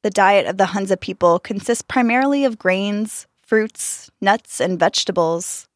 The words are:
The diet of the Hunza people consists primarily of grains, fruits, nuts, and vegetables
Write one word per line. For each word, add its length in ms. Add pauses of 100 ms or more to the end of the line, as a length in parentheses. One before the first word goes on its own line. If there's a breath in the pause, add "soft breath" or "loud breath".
The 60
diet 360
of 120
the 80
Hunza 300
people 420
consists 440
primarily 600
of 140
grains, 680 (160)
fruits, 680 (100)
nuts, 400
and 180
vegetables 960